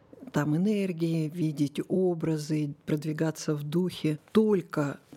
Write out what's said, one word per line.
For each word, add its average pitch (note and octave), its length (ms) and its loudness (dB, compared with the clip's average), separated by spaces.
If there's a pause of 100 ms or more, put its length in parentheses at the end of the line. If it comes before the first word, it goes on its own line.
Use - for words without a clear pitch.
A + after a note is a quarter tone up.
(320)
там D3 260 2
энергии, E3+ 720 0
видеть D3+ 580 -2
образы, D#3+ 840 0 (120)
продвигаться D#3 720 -2
в D3 80 -6
духе, D#3 560 0 (120)
только F#3 680 2 (180)